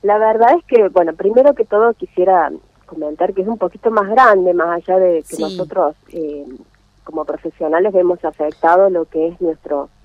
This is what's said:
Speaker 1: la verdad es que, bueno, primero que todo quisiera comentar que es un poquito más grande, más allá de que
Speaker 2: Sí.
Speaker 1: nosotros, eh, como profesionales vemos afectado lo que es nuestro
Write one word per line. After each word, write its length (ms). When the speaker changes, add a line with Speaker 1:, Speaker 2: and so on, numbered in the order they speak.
Speaker 1:
la 160
verdad 300
es 60
que, 240
bueno, 240
primero 420
que 100
todo 280
quisiera 580
comentar 480
que 80
es 60
un 100
poquito 320
más 200
grande, 440
más 160
allá 160
de 240
que 120
Speaker 2:
Sí. 60
Speaker 1:
nosotros, 540
eh, 340
como 220
profesionales 680
vemos 300
afectado 680
lo 160
que 220
es 140
nuestro 480